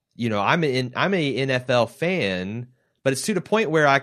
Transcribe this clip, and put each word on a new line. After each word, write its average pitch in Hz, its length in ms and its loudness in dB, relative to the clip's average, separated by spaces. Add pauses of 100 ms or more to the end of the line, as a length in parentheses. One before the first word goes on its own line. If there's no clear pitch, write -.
(180)
You 117 100 -4
know, 104 140 -2
I'm 151 240 2
an, 127 320 -2
I'm 165 160 0
a 143 240 0
N 135 120 -2
F 127 200 -2
L 120 180 4
fan, 113 800 -4 (360)
but 135 100 0
it's 131 80 -6
to 220 140 -2
the 180 40 0
point 208 300 0
where 156 180 4
I, 139 160 4